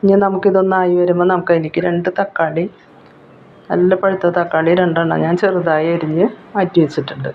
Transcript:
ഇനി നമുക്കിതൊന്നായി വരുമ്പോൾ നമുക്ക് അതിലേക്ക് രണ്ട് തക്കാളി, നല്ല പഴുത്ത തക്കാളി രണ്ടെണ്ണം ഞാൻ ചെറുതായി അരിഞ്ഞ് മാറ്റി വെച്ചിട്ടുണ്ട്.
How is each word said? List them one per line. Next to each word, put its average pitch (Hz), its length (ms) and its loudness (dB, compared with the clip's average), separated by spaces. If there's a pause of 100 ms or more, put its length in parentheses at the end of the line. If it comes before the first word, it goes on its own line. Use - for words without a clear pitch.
ഇനി 196 140 4 (100)
നമുക്കിതൊന്നായി 190 760 2
വരുമ്പോൾ 175 300 2
നമുക്ക് 180 240 0
അതിലേക്ക് 165 320 -2
രണ്ട് 175 220 -2 (100)
തക്കാളി, 165 460 -2 (1040)
നല്ല 180 300 2
പഴുത്ത 185 260 0 (100)
തക്കാളി 165 340 0 (100)
രണ്ടെണ്ണം 165 440 0
ഞാൻ 165 160 0
ചെറുതായി 170 540 0
അരിഞ്ഞ് 165 300 0 (280)
മാറ്റി 185 300 0
വെച്ചിട്ടുണ്ട്. 135 520 -6